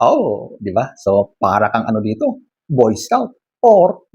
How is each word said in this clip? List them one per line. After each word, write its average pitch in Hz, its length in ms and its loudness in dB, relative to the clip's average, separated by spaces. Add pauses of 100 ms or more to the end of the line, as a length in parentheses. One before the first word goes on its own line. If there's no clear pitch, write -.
Oh, 123 560 -2
di 98 160 -8
ba? 120 240 -4
So, 98 400 -2
para 104 320 0
kang 113 160 -4
ano 107 160 -4
dito, 110 480 -6 (160)
Boy 117 320 2
Scout - 640 -8
or 185 540 2